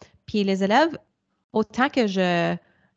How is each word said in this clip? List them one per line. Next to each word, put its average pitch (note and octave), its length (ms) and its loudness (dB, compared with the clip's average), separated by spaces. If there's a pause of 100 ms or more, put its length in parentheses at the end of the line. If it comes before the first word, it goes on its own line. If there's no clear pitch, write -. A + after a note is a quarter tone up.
(260)
Puis G#3 160 -2
les G3 220 0
élèves, C#4 340 2 (540)
autant A3 360 -2
que A3 200 0
je, F3 480 0 (400)